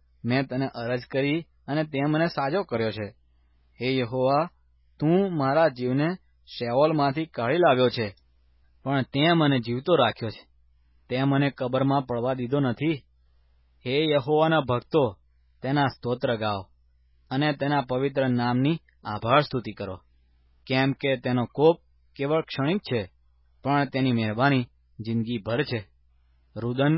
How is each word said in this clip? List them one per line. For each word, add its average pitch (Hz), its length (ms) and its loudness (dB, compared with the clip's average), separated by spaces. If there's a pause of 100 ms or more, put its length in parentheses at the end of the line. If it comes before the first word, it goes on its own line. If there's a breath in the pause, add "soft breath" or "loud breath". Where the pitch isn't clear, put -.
(240)
મેં 123 240 0
તને 131 280 -4
અરજ 120 320 -4
કરી 143 380 -2 (220)
અને 151 160 -2
તે 151 220 -6
મને 151 220 2
સાજો 151 360 -2
કર્યો 113 280 -2
છે. 104 160 -8 (720)
હે 123 160 -4
યહોવા, 131 540 0 (500)
તું 165 200 4 (160)
મારા 147 340 2
જીવને 127 380 0 (420)
શેઓલમાંથી 143 760 0
કાઢી 123 320 -2
લાવ્યો 127 320 4
છે, 117 180 -4 (760)
પણ 135 180 0
તે 139 180 -4 (120)
મને 143 260 4
જીવતો 120 360 -2
રાખ્યો 117 340 2
છે. - 140 -14 (640)
તે 123 140 -4
મને 139 280 2
કબરમાં 131 560 0
પડવા 123 260 -2
દીધો 127 260 -2
નથી. 143 380 -2 (880)
હે 123 100 -2 (100)
યહોવાના 151 640 2
ભક્તો, 127 360 0 (600)
તેના 139 240 0
સ્તોત્ર 123 480 -4
ગાઓ 104 280 -4 (680)
અને 143 220 0
તેના 139 340 -2
પવિત્ર 135 420 -2
નામની 123 520 0 (220)
આભાર 113 380 0
સ્તુતિ 117 320 -4
કરો, 95 220 -8 (720)
કેમ 131 260 0
કે 135 240 -2
તેનો 123 280 -2
કોપ 160 320 2 (380)
કેવળ 147 260 -2
ક્ષણિક 156 400 -2
છે, 117 200 -4 (640)
પણ 139 260 0
તેની 131 220 0
મહેરબાની 120 580 2 (300)
જિંદગીભર 113 640 -4
છે. 120 160 -6 (760)
રુદન 123 420 0